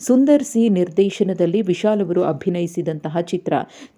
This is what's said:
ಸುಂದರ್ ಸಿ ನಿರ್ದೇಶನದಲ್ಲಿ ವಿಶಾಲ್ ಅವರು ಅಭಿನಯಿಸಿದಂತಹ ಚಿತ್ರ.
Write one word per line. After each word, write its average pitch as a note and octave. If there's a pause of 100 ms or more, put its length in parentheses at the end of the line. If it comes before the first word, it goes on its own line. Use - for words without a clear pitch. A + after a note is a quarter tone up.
ಸುಂದರ್ C#4
ಸಿ A3+
ನಿರ್ದೇಶನದಲ್ಲಿ F#3
ವಿಶಾಲ್ G3+
ಅವರು F3
ಅಭಿನಯಿಸಿದಂತಹ E3
ಚಿತ್ರ. F3 (460)